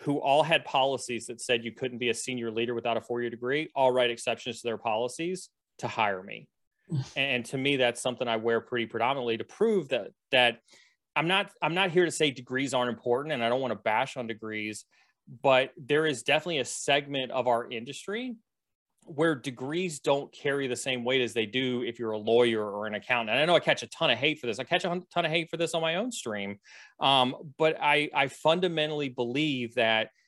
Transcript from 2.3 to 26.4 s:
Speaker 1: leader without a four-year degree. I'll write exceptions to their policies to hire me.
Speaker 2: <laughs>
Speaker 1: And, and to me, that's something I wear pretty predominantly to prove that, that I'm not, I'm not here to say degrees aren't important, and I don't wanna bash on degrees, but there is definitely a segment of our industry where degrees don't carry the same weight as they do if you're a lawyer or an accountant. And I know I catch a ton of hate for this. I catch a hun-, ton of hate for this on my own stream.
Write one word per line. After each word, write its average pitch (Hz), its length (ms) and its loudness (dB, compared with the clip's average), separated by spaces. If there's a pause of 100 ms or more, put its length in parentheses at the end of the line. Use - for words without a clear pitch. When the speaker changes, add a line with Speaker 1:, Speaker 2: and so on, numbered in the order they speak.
Speaker 1:
leader 117 240 -4
without 117 220 -2
a 110 40 -2
four-year 120 300 -4
degree. 123 440 -4
I'll 131 180 4
write 123 180 4
exceptions 117 500 -6
to - 60 -8
their 117 100 -2
policies 123 720 -4 (300)
to - 80 -8
hire 104 340 0
me. 101 320 -16
Speaker 2:
<laughs> - 40 -20 (600)
Speaker 1:
And, 139 140 0
and 123 160 0
to 139 100 -8
me, 135 200 0
that's 120 260 2
something 123 260 -2
I 113 80 2
wear 113 240 2
pretty 117 240 -4
predominantly 117 540 -2
to 104 60 -6
prove 202 440 0
that, 113 200 -4 (220)
that 123 280 4 (580)
I'm 151 100 0
not, 190 240 0 (120)
I'm 160 120 4
not 190 160 4
here 175 140 6
to 160 60 2
say 151 200 2
degrees 127 440 -4
aren't 123 160 2
important, 127 420 0
and 123 100 0
I 117 60 4
don't 127 140 2
wanna 120 140 -2
bash 117 420 0
on 120 80 -6
degrees, 107 580 -8 (580)
but 135 360 6
there 147 260 2
is 143 180 -2
definitely 156 360 0
a 123 80 -2
segment 139 640 -2
of 127 140 0
our 120 240 2
industry 190 640 -8 (720)
where 160 300 0
degrees 143 680 -6
don't 143 320 0
carry 139 360 -2
the 120 80 -2
same 127 260 -4
weight 127 200 2
as 110 100 -2
they 113 140 0
do 127 360 -2
if 117 160 -6
you're 113 140 -4
a 107 60 -4
lawyer 113 460 4
or 104 220 -6
an 107 80 -6
accountant. 113 360 -2
And 123 100 2
I 156 60 2
know 170 100 6
I 147 40 8
catch - 220 0
a 110 60 -12
ton 160 220 0
of 117 80 2
hate 147 200 0
for - 80 -8
this. 107 120 -4
I 127 60 -6
catch 175 200 -2
a 185 40 -2
hun-, 175 240 -4
ton 170 120 0
of 156 60 -2
hate 165 200 -2
for 165 60 -8
this 165 180 -2
on 160 80 0
my 165 140 -2
own 233 160 -4
stream. 104 460 -6 (420)